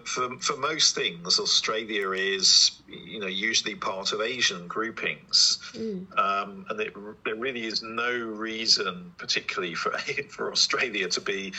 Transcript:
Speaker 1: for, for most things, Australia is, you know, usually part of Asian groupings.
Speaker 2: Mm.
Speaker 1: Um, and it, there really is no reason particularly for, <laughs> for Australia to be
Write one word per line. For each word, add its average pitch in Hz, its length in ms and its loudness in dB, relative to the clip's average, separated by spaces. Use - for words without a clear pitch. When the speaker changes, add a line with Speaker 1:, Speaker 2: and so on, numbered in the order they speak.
Speaker 1:
for, 127 340 -2
for 147 180 0
most 147 360 2
things, 90 460 2
Australia 107 720 0
is, 95 760 4
you - 320 -12
know, 101 60 -6
usually 104 480 0
part 98 380 -4
of 90 100 0
Asian 110 460 0
groupings. - 920 0
Speaker 2:
Mm. 214 320 -6
Speaker 1:
Um, 98 500 0
and 107 100 -4
it, 107 140 -4
there - 100 -2
really 120 300 -4
is 107 160 -2
no 113 300 -2
reason 110 1080 0
particularly - 560 -2
for, - 240 0
<laughs> 143 320 -4
for - 220 -4
Australia 104 560 2
to 87 140 -2
be 98 380 -4